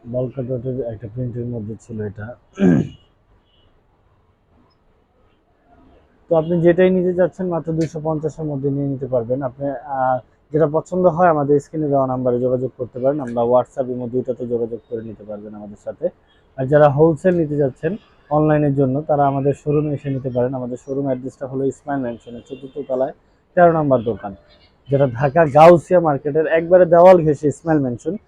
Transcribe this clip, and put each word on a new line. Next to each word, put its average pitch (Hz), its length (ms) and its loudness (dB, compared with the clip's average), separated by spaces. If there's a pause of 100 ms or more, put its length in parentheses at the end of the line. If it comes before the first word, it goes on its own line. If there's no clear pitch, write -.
বলকা 123 340 -6
ডটের 127 380 -6
একটা 113 340 -10
প্রিন্টের 120 320 -8
মধ্যে 113 340 -8
ছিল 110 200 -14
এটা। 104 360 -10 (4000)
তো 165 80 2
আপনি 165 260 0
যেটাই 175 280 4
নিতে 185 240 0
চাচ্ছেন, 180 340 -2
মাত্র 165 240 -6
দুইশো 160 320 -4
পঞ্চাশের 156 400 -6
মধ্যে 143 260 -4
নিয়ে 139 160 -4
নিতে 135 200 -6
পারবেন। 123 360 -2
আপনি, 135 280 -6
আহ, 131 480 -2 (340)
যেটা 151 140 2
পছন্দ 160 400 -2
হয়, 175 220 4
আমাদের 147 320 2
স্ক্রিনে 156 280 -6
দেওয়া 135 180 0
নাম্বারে 127 340 -2
যোগাযোগ 127 360 -2
করতে 123 220 -10
পারেন। 139 220 0
আমরা 120 220 -4
WhatsApp, 123 480 0
ইমো 123 180 -6
দুইটাতে 123 380 -6
যোগাযোগ 117 340 -4 (100)
করে 113 120 -8
নিতে 107 220 -16
পারবেন 104 300 -14
আমাদের 104 300 -16
সাথে। 143 240 -8 (480)
আর 135 100 -4
যারা 147 220 6
হোলসেল 160 480 2
নিতে 151 200 -2
যাচ্ছেন 147 400 -2 (340)
অনলাইনের 151 440 2
জন্য, 135 260 0
তারা 143 260 0
আমাদের 139 280 0
শোরুমে 151 400 -2
এসে 139 160 -8
নিতে 131 200 -6
পারেন। 123 240 -2
আমাদের 123 220 -8
শোরুম 139 300 -6
অ্যাড্রেসটা 131 400 -6
হলো 135 180 -6
ইসমাইল 139 360 -6
ম্যানশনের 120 400 -10
চতুর্থ 131 380 -16 (100)
তলায় 131 240 -2 (420)
তেরো 175 180 6
নম্বর 143 300 2
দোকান, 104 320 -6 (560)
যেটা 139 160 2
ঢাকা 135 400 0
গাউসিয়া 170 540 6
মার্কেটের 147 460 -2
একবারে 170 400 4
দেওয়াল 175 320 8
ঘেঁষে 151 300 0
ইসমাইল 156 320 0
ম্যানশন 135 360 -6 (100)